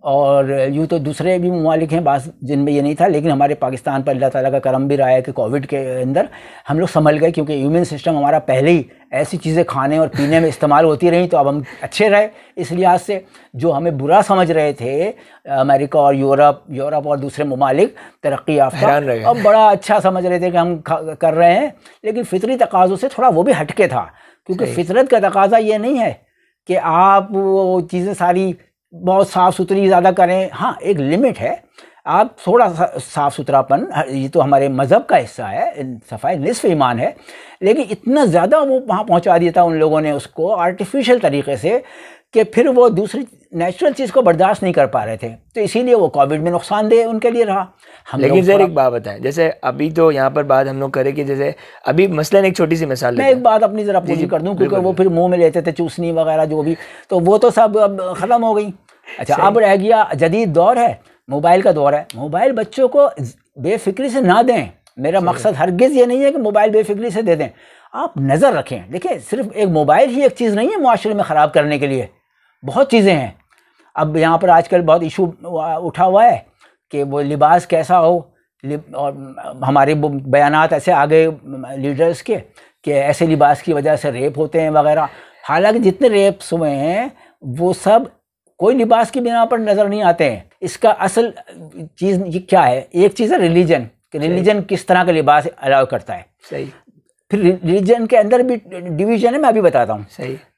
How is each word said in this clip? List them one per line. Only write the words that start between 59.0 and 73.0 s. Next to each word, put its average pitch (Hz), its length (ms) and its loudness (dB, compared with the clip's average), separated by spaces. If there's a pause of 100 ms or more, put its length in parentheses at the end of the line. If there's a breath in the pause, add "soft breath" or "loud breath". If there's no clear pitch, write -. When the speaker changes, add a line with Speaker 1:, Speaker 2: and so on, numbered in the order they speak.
Speaker 1:
अच्छा, 143 180 -2
Speaker 2:
सही। 175 100 2
Speaker 1:
अब 208 120 4
रह 202 180 4
गया 214 380 2
जदीद 170 340 0
दौर 175 300 2
है, 208 220 0 (300 soft breath)
मोबाइल 170 320 2
का 190 100 4
दौर 143 220 2
है। 147 120 -4 (100)
मोबाइल 160 360 -2
बच्चों 226 360 -2
को 285 220 2 (480)
बेफिक्री 208 520 -4
से 262 100 -2
ना 208 220 4
दें, 226 260 0 (300)
मेरा 165 220 0
Speaker 2:
सही। 175 80 -2
Speaker 1:
मकसद 135 260 -2
हरगिज़ 180 380 0
ये 247 140 4
नहीं 247 140 -2
है 277 100 2
कि 320 80 -4
मोबाइल 208 320 0
बेफिक्री 214 400 -2
से 208 120 -6
दे 175 140 0
दें, 147 120 -6 (460 soft breath)
आप - 240 -8
नज़र 151 340 2
रखें। 127 380 -8
देखिए, 185 280 -6
सिर्फ 214 340 -8
एक 208 160 -2
मोबाइल 160 420 2
ही 269 140 -2
एक 262 80 4
चीज़ 220 240 -2
नहीं 226 120 0
है 415 120 -4
मुआशरे 226 340 0
में 202 100 -2
ख़राब 151 260 0
करने 147 280 0
के 143 80 -4
लिए, 131 220 -4 (560)
बहुत 254 260 0
चीज़ें 196 240 4